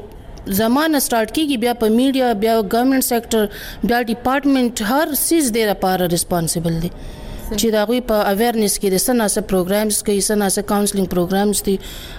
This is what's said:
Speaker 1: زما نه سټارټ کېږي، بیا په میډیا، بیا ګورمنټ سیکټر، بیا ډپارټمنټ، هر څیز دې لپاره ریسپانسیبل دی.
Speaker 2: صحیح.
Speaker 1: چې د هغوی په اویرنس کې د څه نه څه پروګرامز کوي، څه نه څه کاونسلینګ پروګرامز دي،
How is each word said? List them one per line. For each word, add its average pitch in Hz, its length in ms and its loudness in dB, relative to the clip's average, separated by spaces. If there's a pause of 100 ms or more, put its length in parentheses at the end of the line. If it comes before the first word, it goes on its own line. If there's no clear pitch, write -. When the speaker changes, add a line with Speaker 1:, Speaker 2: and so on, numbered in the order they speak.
(460)
Speaker 1:
زما 226 400 2
نه 311 120 2
سټارټ 226 380 0
کېږي، 285 200 0
بیا 240 160 0
په 233 160 0
میډیا، 254 440 2
بیا 220 280 2
ګورمنټ 254 440 2
سیکټر، 226 400 0 (400)
بیا 240 180 2
ډپارټمنټ، 247 800 0
هر 277 320 0
څیز 285 380 2
دې 226 180 0
لپاره 185 360 0
ریسپانسیبل 165 760 -2
دی. 175 60 -2 (560)
Speaker 2:
صحیح. 220 140 -6
Speaker 1:
چې 214 140 2
د - 20 2
هغوی 214 260 2
په 240 140 -2
اویرنس 208 640 2
کې 202 100 0
د 185 80 2
څه 180 140 0
نه 233 160 2
څه 196 140 0
پروګرامز 190 600 0
کوي، 202 180 0
څه 185 100 0
نه 208 180 2
څه 190 120 0
کاونسلینګ 202 480 0
پروګرامز 190 580 0
دي، 196 120 2 (400)